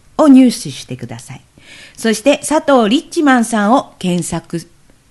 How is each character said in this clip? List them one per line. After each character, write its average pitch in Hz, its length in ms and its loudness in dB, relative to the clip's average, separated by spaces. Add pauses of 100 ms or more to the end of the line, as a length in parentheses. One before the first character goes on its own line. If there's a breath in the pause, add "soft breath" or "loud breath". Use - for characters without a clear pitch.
(180)
ー 285 40 2
を 311 60 4
入 262 180 8
手 - 240 -4
し - 160 -16
て 127 100 -12
く 120 100 -14
だ 113 120 -16
さ - 160 -18
い。 - 60 -20 (560 loud breath)
そ 226 160 -2
し 214 80 -4
て、 285 260 0
佐 311 140 0
藤 254 300 2
リ 302 120 0
ッ - 60 -20
チ 339 140 -4
マ 262 160 4
ン 226 80 0
さ 208 220 -2
ん 220 40 2
を - 260 -2
検 175 240 -4
索 165 460 -10 (420)